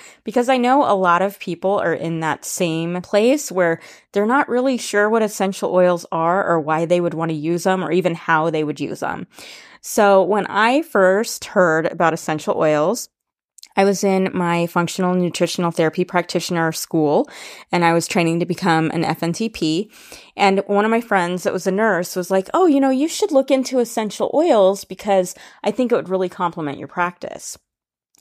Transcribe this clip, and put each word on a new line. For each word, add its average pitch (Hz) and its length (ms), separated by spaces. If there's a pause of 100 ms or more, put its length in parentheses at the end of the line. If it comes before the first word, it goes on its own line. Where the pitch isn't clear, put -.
(240)
because 240 240
I 262 80
know 254 260
a 202 140
lot 180 260
of 196 160
people 190 400
are 165 160
in 165 240
that 160 260
same 170 580
place 240 500
where 175 280 (300)
they're 202 160
not 254 220
really 247 280
sure 208 320
what 226 140
essential 202 500
oils 180 380
are 170 340
or 170 140
why 156 260
they 175 160
would 170 140
want 165 160
to 160 60
use 165 260
them 185 220
or 151 80
even 170 240
how 165 340
they 156 140
would 147 160
use - 180
them. - 300 (540)
So 202 400
when 190 240
I 240 360
first 202 640
heard 160 400
about 165 260
essential 160 420
oils, 156 540 (680)
I 196 60
was 202 200
in 190 300
my 170 320
functional 180 480
nutritional 175 560
therapy 165 340
practitioner 170 680
school, 160 580 (420)
and 175 100
I 170 120
was 170 120
training 170 340
to 175 60
become 165 440
an 165 160
F 160 160
N 170 100
T 226 160
P. 165 420 (460)
And 196 300
one 202 180
of 220 60
my 226 100
friends 180 440
that 196 100
was 180 120
a 190 40
nurse 190 440
was 180 160
like, 190 220
"Oh, 370 140
you 277 120
know, 269 120
you 269 180
should 403 240
look 269 180
into 262 280
essential 220 560
oils 214 500
because 190 500 (300)
I 202 60
think 233 200
it 240 40
would 175 160
really 185 180
complement 165 500
your - 100
practice." - 680 (640)